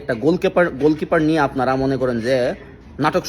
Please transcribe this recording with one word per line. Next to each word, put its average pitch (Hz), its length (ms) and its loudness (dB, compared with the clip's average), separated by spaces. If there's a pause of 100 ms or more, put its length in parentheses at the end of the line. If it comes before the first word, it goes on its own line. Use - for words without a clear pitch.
একটা 127 140 -4 (100)
গোলকিপার, 180 420 2 (160)
গোলকিপার 156 460 2
নিয়ে 160 200 2
আপনারা 131 280 0
মনে 135 200 0
করেন 123 200 -2 (100)
যে 131 100 2 (600)
নাটক 151 300 0